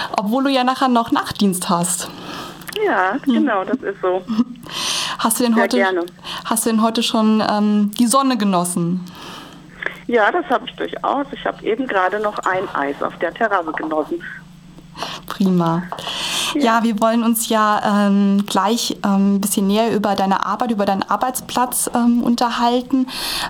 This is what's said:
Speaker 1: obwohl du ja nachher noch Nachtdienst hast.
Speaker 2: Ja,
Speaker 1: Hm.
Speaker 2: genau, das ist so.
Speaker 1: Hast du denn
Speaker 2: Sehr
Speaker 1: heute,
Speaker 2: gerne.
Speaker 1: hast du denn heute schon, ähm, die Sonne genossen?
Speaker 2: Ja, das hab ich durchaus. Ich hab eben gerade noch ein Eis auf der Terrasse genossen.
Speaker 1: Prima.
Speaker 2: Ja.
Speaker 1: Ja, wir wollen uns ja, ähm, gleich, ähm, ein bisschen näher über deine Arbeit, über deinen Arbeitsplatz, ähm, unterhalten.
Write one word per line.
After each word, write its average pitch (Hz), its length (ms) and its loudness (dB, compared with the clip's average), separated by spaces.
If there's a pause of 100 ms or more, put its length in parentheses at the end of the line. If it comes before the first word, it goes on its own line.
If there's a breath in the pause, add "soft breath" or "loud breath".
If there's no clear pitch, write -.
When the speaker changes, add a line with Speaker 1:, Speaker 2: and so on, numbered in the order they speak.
(180 loud breath)
Speaker 1:
obwohl 220 260 0
du 277 60 2
ja 262 140 2
nachher 254 240 0
noch 233 240 2
Nachtdienst 190 580 0
hast. 175 400 -2 (760 loud breath)
Speaker 2:
Ja, 196 280 2 (120)
Speaker 1:
Hm. 262 80 4
Speaker 2:
genau, 220 300 2
das 214 180 -2
ist 196 200 -6
so. 185 200 0 (960 loud breath)
Speaker 1:
Hast - 220 0
du 247 40 0
denn 233 100 2
Speaker 2:
Sehr 233 100 4
Speaker 1:
heute, 240 140 0
Speaker 2:
gerne. 190 280 2 (400 loud breath)
Speaker 1:
hast 226 200 -2
du 233 40 0
denn 220 120 2
heute 226 220 2
schon, 220 460 2
ähm, 208 500 2
die 240 80 4
Sonne 262 300 2
genossen? 180 680 0 (1040 loud breath)
Speaker 2:
Ja, 226 240 4
das 359 180 0
hab 233 180 0
ich - 80 -12
durchaus. 262 580 -2
Ich - 120 -8
hab - 160 -4
eben 233 260 -2
gerade 190 320 0
noch 208 200 -4
ein 190 240 0 (100)
Eis 143 300 -4
auf - 140 -4
der 170 160 -4
Terrasse 170 400 -2
genossen. 156 500 -4 (1040 loud breath)
Speaker 1:
Prima. 175 560 2 (720 loud breath)
Speaker 2:
Ja. 294 60 0 (180)
Speaker 1:
Ja, 214 40 2
wir 226 160 2
wollen 226 240 4
uns 233 260 2
ja, 208 580 4
ähm, 202 400 4
gleich, 208 580 0
ähm, 196 300 4
ein 196 60 0
bisschen 202 260 0
näher 214 280 2
über 202 200 0
deine 196 320 0
Arbeit, 226 240 -2
über 202 160 0
deinen 190 160 0
Arbeitsplatz, 247 920 -2
ähm, 240 300 4
unterhalten. 247 840 2 (420 loud breath)